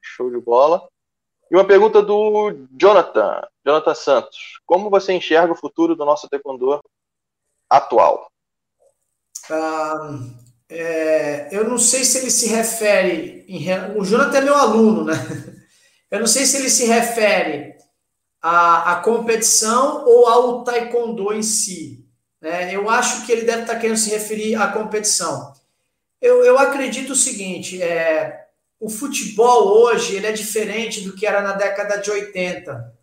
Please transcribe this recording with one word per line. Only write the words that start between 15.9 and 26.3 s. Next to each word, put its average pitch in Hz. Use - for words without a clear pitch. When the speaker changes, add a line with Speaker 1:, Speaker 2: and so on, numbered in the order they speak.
Speaker 2:
Eu 202
não 226
sei 262
se 277
ele 262
se 233
refere 196
à, 170
à 175
competição 226
ou 240
ao 240
taekwondo 220
em 220
si, 160
né? 175
Eu 202
acho -
que 240
ele 226
deve 226
tá 226
querendo 220
se 214
referir 214
à 208
competição. 202
Eu, 247